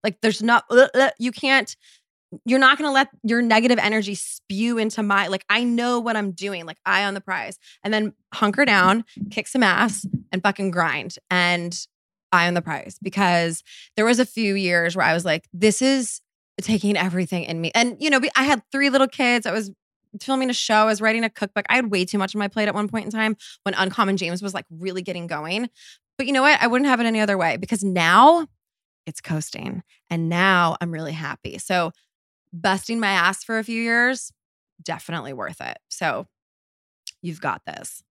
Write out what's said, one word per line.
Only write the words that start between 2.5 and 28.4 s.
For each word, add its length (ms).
not 200
gonna 120
let 200
your 200
negative 360
energy 360
spew 640
into 240
my, 240
like, 240
I 120
know 380
what 160
I'm 140
doing, 340
like, 220
eye 180
on 80
the 80
prize. 380
And 80
then 220
hunker 320
down, 400
kick 160
some 160
ass, 440
and 100
fucking 280
grind 460
and 560
eye 140
on 80
the 80
prize. 400
Because 600
there 120
was 140
a 40
few 300
years 420
where 80
I 80
was 140
like, 260
"This 300
is 400
taking 320
everything 500
in 140
me." 160
And, 240
you 120
know, 80
we, 180
I 80
had 260
three 200
little 180
kids. 380
I 60
was 180
filming 300
a 20
show. 220
I 100
was 160
writing 240
a 60
cookbook. 400
I 60
had 140
way 140
too 140
much 160
on 40
my 100
plate 200
at 60
one 120
point 200
in 40
time 260
when 120
Uncommon 440
James 240
was, 100
like, 180
really 300
getting 260
going. 440
But 80
you 80
know 80
what? 180
I 60
wouldn't 220
have 120
it 60
any 140
other 180
way 180
because 260
now 640